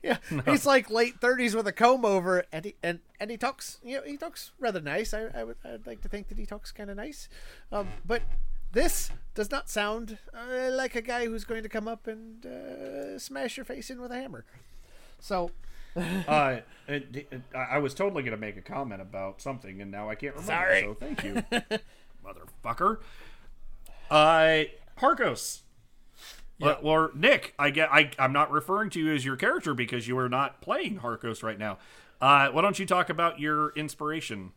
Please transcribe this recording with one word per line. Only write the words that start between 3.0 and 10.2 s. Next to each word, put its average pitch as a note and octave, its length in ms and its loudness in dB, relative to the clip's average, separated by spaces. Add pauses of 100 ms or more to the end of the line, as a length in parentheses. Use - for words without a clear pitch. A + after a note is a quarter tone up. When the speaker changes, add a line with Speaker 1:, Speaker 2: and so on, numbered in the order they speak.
Speaker 1:
and G#3+ 120 -6
he A#3 80 -6
talks, - 440 -4
you B3+ 140 -8
know, - 80 -6
he C#4+ 140 -10
talks - 400 -12
rather G#3 220 0
nice. E3 340 -2
I, A3 200 -6
I A3+ 100 -6
would, - 200 -10
I'd A#3 220 -12
like A#3 160 -10
to - 60 -4
think G3+ 200 -6
that G#3 100 -6
he G#3+ 60 -2
talks G#3 260 -10
kinda G3+ 240 -12
nice, C4 340 -12 (440)
um, G3+ 160 -2 (180)
but A3+ 160 0 (500)
this - 380 4 (240)
does G#3 160 -4
not - 200 -4
sound, G#3+ 480 -2 (160)